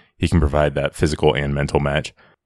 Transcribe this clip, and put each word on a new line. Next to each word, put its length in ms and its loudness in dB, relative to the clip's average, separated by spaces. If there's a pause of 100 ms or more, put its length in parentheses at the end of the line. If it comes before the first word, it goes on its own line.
(180)
he 100 -2
can 120 2
provide 360 2
that 200 -4
physical 380 0
and 200 -2
mental 260 -2
match 340 -2 (320)